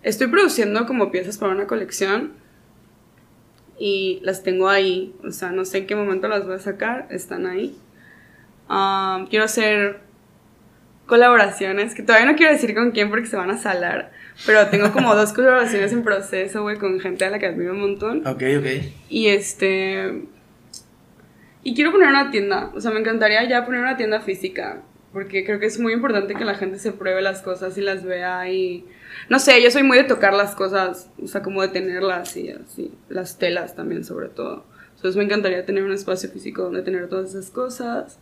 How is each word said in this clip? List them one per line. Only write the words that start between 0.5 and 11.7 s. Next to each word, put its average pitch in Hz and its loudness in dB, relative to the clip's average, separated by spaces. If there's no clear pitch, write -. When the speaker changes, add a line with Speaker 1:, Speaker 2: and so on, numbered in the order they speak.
Speaker 1:
como 226 0
piezas 185 -6
para 196 -2
una 202 -2
colección 208 -4
y 190 -2
las 185 -4
tengo 185 2
ahí, 190 2
o - -8
sea, 180 -8
no 185 -2
sé 190 -4
en 190 -6
qué 208 -2
momento 196 -2
las 208 -2
voy 185 -6
a - -10
sacar, 214 -6
están 180 -8
ahí. 190 -6
Ah, 190 0
quiero 214 4
hacer 214 0
colaboraciones, 214 4